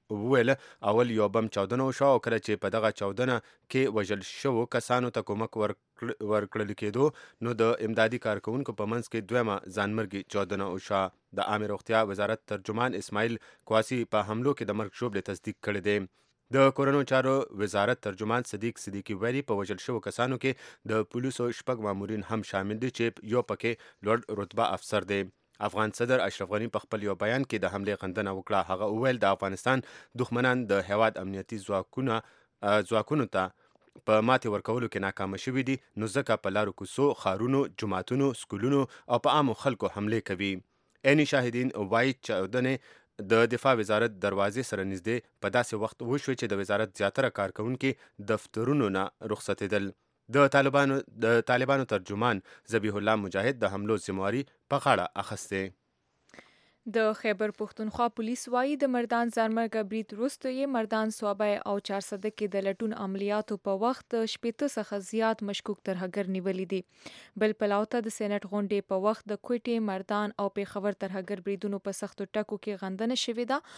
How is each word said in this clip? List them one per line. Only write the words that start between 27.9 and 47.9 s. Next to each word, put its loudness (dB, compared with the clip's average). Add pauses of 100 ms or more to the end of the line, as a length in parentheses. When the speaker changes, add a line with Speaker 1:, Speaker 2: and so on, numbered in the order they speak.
Speaker 1:
غندنه -4
وکړه. 0 (100)
هغه -2
وویل، 0
د 6
افغانستان 0 (380)
دښمنان 2
د 4
هیواد 4
امنیتي -8
ځواکونه، -2 (720)
ځواکونو 2 (100)
ته 2 (600)
په 6
ماتې 4
ورکولو -2
کې -4
ناکامه -4
شوي -2
دي، 0 (220)
نو -2
ځکه 0
په 0
لارو 0
کوڅو، 2 (140)
ښارونو، 2 (220)
جوماتونو، 0 (100)
سکولونو 2
او -2
په 6
عامو 2
خلکو 0
حملې 0 (120)
کوي. 0 (520)
عیني 6
شاهدین 2 (220)
وایي، 4
چاودنې 0 (580)
د 8
دفاع 4
وزارت 2
دروازې 0
سره -4
نږدې -2 (260)
په 0
داسې 2
وخت -6
وشوې -2
چې -2
د 0
وزارت 0
زیاتره 0
کارکوونکي -2 (320)